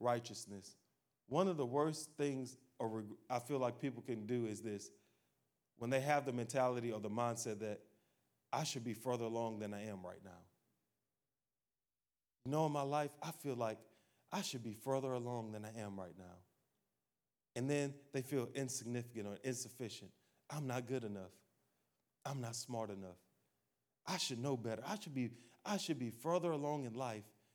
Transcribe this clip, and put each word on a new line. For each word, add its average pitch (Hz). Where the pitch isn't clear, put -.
righteousness. 117
One 165
of 175
the 135
worst 151
things 131
or 117
reg-, 110
I 127
feel 131
like 120
people 123
can 110
do 117
is 104
this. 104
When 117
they 135
have 143
the 131
mentality 123
or 107
the 104
mindset 117
that 107
I 139
should 135
be 117
further 120
along 113
than 104
I 104
am 95
right 90
now. 95
You 135
know, 156
in 151
my 143
life, 143
I 160
feel 139
like 110
I 196
should 131
be 117
further 131
along 120
than 107
I 110
am 101
right 90
now. 90
And 123
then 143
they 135
feel 127
insignificant 120
or 101
insufficient. 120
"I'm 147
not 123
good 127
enough. 98
I'm 135
not 117
smart 113
enough. 95
I 180
should 131
know 135
better. 113
I 208
should 156
be, 123
I 202
should 160
be 120
further 170
along 147
in 113
life 117